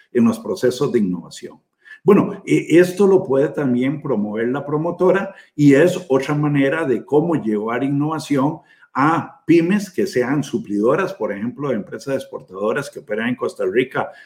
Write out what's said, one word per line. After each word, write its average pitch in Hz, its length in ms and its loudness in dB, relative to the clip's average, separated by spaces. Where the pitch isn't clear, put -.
en 117 140 2
los 110 120 2
procesos 117 540 -2
de 117 80 2
innovación. 87 640 -6
Bueno, - 420 2
e-, - 320 2
esto 180 300 4
lo 190 160 4
puede 135 240 0
también 135 540 -2
promover 110 480 -4
la 127 160 -4
promotora 175 680 0
y 143 200 6
es 175 220 4
otra 135 260 0
manera 147 480 0
de 127 220 -2
cómo 156 360 0
llevar 110 440 -2
innovación 147 720 -2
a 151 520 -2
pymes 170 440 2
que - 180 -2
sean 131 360 0
suplidoras, 113 680 -2
por 104 180 -6
ejemplo, 120 380 -6
de 120 60 -2
empresas 120 400 -6
exportadoras 107 720 -6
que - 100 -16
operan 107 300 -4
en 123 80 -4
Costa 117 280 -6
Rica, 117 440 -2